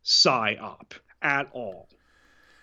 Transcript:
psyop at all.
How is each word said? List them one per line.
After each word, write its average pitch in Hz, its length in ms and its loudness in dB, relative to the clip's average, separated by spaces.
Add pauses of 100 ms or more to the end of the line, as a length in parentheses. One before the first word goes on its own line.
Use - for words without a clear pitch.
psyop 110 880 0 (280)
at 143 320 -2
all. 98 340 -12 (760)